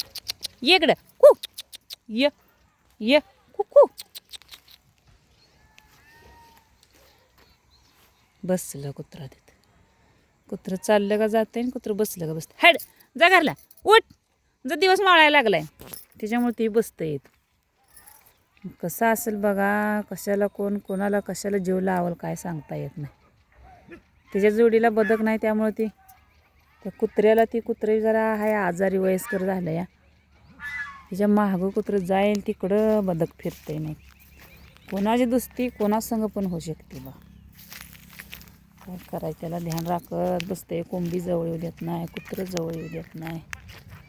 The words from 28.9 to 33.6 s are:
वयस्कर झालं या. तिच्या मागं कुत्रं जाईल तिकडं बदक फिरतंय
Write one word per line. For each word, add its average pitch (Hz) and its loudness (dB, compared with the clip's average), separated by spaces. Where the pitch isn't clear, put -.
वयस्कर 185 0
झालं 185 -4
या. 165 -4
तिच्या 202 0
मागं 196 2
कुत्रं 202 -2
जाईल 196 0
तिकडं 214 0
बदक 170 0
फिरतंय - -8